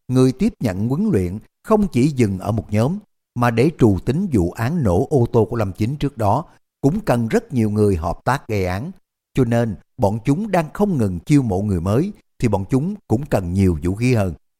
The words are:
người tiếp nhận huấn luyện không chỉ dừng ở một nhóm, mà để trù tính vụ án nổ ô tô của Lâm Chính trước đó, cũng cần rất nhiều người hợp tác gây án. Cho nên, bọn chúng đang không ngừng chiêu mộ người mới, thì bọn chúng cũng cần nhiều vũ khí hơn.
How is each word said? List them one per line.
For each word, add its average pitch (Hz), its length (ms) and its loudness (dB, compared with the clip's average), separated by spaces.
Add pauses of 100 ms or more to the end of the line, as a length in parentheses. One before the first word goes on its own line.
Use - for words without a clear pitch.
người 127 240 4
tiếp 220 280 -2
nhận 101 280 -2
huấn 185 240 -2
luyện 95 260 0 (240)
không 214 260 2
chỉ 127 200 2
dừng 113 300 0
ở 92 140 -4
một 107 180 -2
nhóm, 123 280 0 (360)
mà 120 160 0
để 120 280 2
trù 101 260 6
tính 170 280 -2
vụ 90 180 2
án 143 320 -4
nổ 113 280 2
ô 120 220 2
tô 113 180 4
của 123 60 -6
Lâm 101 160 -2
Chính 123 240 -4
trước 143 220 -6
đó, 113 260 0 (360)
cũng 165 200 0
cần 120 280 0
rất 226 240 -2
nhiều 110 180 2
người 104 260 2
hợp 82 280 -6
tác 127 240 -4
gây 101 160 -2
án. 98 260 -6 (440)
Cho 135 100 2
nên, 117 320 0 (220)
bọn 110 260 0
chúng 190 260 0
đang 170 220 -2
không 196 260 0
ngừng 92 220 -2
chiêu 147 220 2
mộ 101 200 -2
người 98 180 0
mới, 120 320 0 (260)
thì 123 100 0
bọn 98 220 -2
chúng 151 240 -2 (140)
cũng 131 180 0
cần 95 260 -2
nhiều 92 300 2
vũ 85 120 -2
khí 123 200 0
hơn. 95 200 -2 (260)